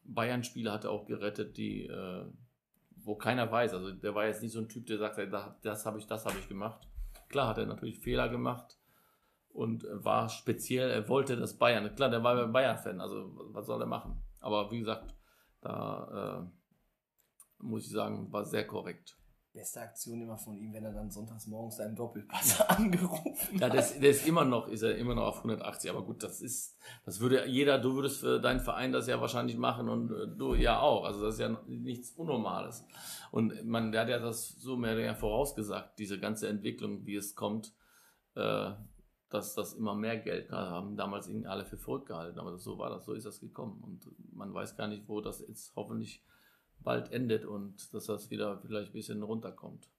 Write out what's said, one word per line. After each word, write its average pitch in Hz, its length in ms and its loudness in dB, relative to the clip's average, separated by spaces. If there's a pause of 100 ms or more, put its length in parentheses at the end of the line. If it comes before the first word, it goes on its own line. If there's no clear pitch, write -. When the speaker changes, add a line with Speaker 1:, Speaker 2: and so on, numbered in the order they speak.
Speaker 1:
Bayern-Spiele 120 640 0
hat 107 120 -4
er 101 60 0
auch 104 160 -2
gerettet, 107 500 -4
die, 104 300 -4
äh, 95 380 -8 (720)
wo 104 180 -4
keiner 113 380 2
weiß, 113 220 4
also 92 180 -4
der 101 220 -4
war 104 120 2
jetzt 107 160 -2
nicht 113 100 -6
so 113 60 -6
ein 110 100 -4
Typ, 113 180 -10
der 110 120 -2
sagt, 107 200 -4
„Ey, 98 120 -4
da, 101 320 -6
das 107 240 -4
hab 107 100 -4
ich, 107 100 -10
das 110 200 -4
hab 98 120 -2
ich 95 100 -10
gemacht.“ 101 400 -8 (400)
Klar 135 200 4
hat 110 100 0
er 110 80 0
natürlich 110 340 -6
Fehler 123 280 2
gemacht 123 500 -2 (720)
und 113 400 -2
war 107 380 4
speziell, 127 640 0
er 110 180 2
wollte 135 280 6
das 113 200 -4
Bayern, 110 380 6
klar, 135 160 4
der 117 140 4
war 123 240 6
Bayern-Fan, 113 520 4
also 98 300 -6 (220)
was 107 140 -8
soll 117 140 -2
er 120 60 0
machen? 117 340 -4 (200)
Aber 104 320 0
wie 117 80 -2
gesagt, 107 340 -4 (460)
da, 101 920 -6
äh, - 1120 -20
muss 110 220 -4
ich 110 60 -10
sagen, 104 400 -2
war 104 120 0
sehr 104 220 0
korrekt. - 500 -8 (380)
Speaker 2:
Beste - 280 -8
Aktion 117 380 -8
immer 113 160 -8
von 107 220 -10
ihm, 107 140 -10
wenn 110 120 -8
er 110 80 -6
dann 104 200 -6
sonntags 110 340 -10
morgens 110 300 -8
seinen 110 180 -4
Doppelpass - 680 2
<laughs> - 80 8
angerufen 185 920 4
Speaker 1:
Ja, 127 100 6
der 131 120 8
Speaker 2:
hat. - 100 4
Speaker 1:
ist, 143 100 0
der 139 80 12
ist 131 160 4
immer 160 180 8
noch, 123 220 4
ist 107 160 -4
er 110 160 4
immer 120 160 0
noch 110 120 4
auf - 180 -2
hundertachtzig, 107 460 -2
aber 92 140 -2
gut, - 200 -6
das - 180 -8
ist, - 340 -6 (280)
das 95 160 -6
würde 123 260 6
jeder, 135 320 6
du 127 160 4
würdest 135 240 2
für 123 220 4
deinen 123 180 6
Verein 127 320 0
das 127 160 2
ja 120 140 2
wahrscheinlich 120 360 0
machen 120 320 2
und, 117 220 0
äh, 87 160 -2 (100)
du 131 200 0
ja 113 240 6
auch, 120 240 6
also 104 180 -2
das 107 120 2
ist 110 60 -6
ja 113 160 0 (120)
nichts 123 420 -6
Unnormales. 110 760 -2 (460)
Und 110 340 2
man, 113 280 0
der 110 80 4
hat 117 80 2
ja 123 100 2
das 113 300 -4
so 127 280 -6
mehr 120 140 0
oder 110 80 2
weniger 113 160 0
vorausgesagt, 107 840 0
diese 98 180 -4
ganze 107 300 -2
Entwicklung, 104 580 -4
wie 101 80 -4
es 98 220 -6
kommt, 107 360 -2 (640)
äh, 104 380 0 (580)
dass 101 240 -4
das - 200 -4
immer 107 200 -2
mehr 110 240 0
Geld, - 300 -4
klar, 95 220 -4
haben 95 260 -6
damals 98 320 -4
ihn 107 180 -6
alle 98 180 -4
für 104 140 -10
verrückt 139 280 -6
gehalten, 85 340 -8
aber 87 100 -8
das, 90 140 -12
so 98 140 -8
war 104 120 -4
das, 90 140 -8
so - 80 -8
ist 110 120 -6
das 104 160 -12
gekommen. - 440 -12
Und - 240 -16 (260)
man 98 180 -10
weiß 92 240 -8
gar 107 120 -4
nicht, 104 200 -8
wo 107 120 -4
das 107 260 -10
jetzt - 300 -16
hoffentlich 113 480 -8 (560)
bald 123 320 0
endet 113 340 2
und 101 480 -10
dass 104 120 -6
das - 240 -4
wieder 104 300 -2
vielleicht 104 300 -6
ein - 20 -16
bisschen 107 300 -6
runterkommt. - 680 -8 (100)